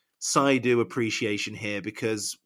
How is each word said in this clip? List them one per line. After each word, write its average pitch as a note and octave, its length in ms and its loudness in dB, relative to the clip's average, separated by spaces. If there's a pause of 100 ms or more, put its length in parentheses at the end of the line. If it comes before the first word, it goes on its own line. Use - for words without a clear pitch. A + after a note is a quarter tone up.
(200)
Saidu B2+ 600 4
appreciation G#2 720 -2
here, G2+ 280 -6
because G#2+ 640 -4